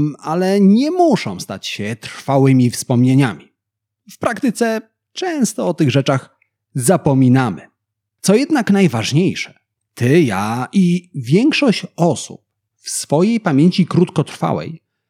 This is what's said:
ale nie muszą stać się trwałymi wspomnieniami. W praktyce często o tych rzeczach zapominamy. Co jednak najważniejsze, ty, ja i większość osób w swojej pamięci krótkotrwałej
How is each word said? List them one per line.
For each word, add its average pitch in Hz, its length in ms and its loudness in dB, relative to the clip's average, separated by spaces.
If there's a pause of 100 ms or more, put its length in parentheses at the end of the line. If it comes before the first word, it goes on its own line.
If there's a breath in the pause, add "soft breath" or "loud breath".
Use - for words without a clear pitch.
(200)
ale 185 420 -2
nie 226 300 4
muszą 269 480 0
stać - 280 -12
się 104 280 -8
trwałymi 131 760 2
wspomnieniami. 127 800 0 (600)
W - 60 -20
praktyce 226 640 -2 (320)
często 302 540 -4
o 180 60 -2
tych 151 180 0
rzeczach 135 480 -2 (360)
zapominamy. 131 920 0 (540)
Co 190 140 2
jednak 269 360 0
najważniejsze, 151 880 0 (340)
ty, 135 280 2
ja 110 520 -2
i 180 420 0
większość 185 800 0
osób - 460 -2 (340)
w - 140 -18
swojej 202 500 0
pamięci 170 460 2
krótkotrwałej 160 960 -2 (280)